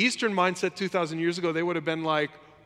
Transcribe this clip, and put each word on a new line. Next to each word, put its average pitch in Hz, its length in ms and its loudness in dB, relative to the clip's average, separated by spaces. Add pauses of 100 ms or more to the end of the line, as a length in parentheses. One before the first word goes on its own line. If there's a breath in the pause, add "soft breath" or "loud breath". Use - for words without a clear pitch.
Eastern 233 320 2
mindset 180 420 2
two 190 120 -2
thousand 165 300 -2
years 170 200 0
ago, 175 140 0
they 165 100 0
would 175 140 -2
have 156 80 -4
been 160 200 -2
like, 151 260 0 (360)